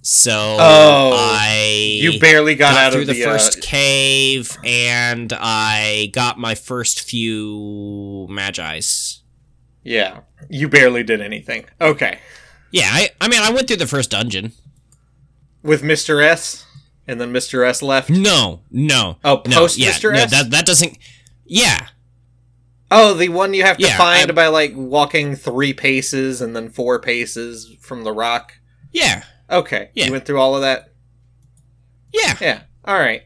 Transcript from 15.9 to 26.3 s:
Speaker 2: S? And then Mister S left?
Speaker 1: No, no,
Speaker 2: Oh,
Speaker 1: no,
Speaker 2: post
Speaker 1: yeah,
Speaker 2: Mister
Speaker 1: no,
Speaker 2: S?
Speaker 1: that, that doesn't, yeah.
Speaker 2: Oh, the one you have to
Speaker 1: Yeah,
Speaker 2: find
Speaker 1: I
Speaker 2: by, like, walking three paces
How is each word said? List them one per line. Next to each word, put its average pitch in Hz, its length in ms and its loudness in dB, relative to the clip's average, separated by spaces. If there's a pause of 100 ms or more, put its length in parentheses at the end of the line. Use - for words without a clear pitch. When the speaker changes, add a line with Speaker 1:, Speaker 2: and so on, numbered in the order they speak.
Speaker 2:
S? - 420 0 (420)
And 123 140 -10
then 123 120 -8
Mister 123 320 -2
S 127 180 0
left? 135 280 0
Speaker 1:
No, 160 600 2
no, 135 540 0
Speaker 2:
Oh, 143 220 2
Speaker 1:
no, 127 140 2
Speaker 2:
post 165 180 2
Speaker 1:
yeah, 131 100 2
Speaker 2:
Mister - 240 -2
Speaker 1:
no, 139 80 2
Speaker 2:
S? 117 100 0
Speaker 1:
that, 135 200 0
that 156 160 0
doesn't, 165 320 0 (480)
yeah. 185 400 0 (1040)
Speaker 2:
Oh, 208 240 6
the 175 160 0
one 190 240 -2
you 196 100 0
have 190 140 2
to 180 80 2
Speaker 1:
Yeah, 196 100 2
Speaker 2:
find 175 340 4
Speaker 1:
I 160 40 -2
Speaker 2:
by, 165 140 4
like, 156 280 0
walking 143 580 -2
three 135 380 -4
paces 135 680 -4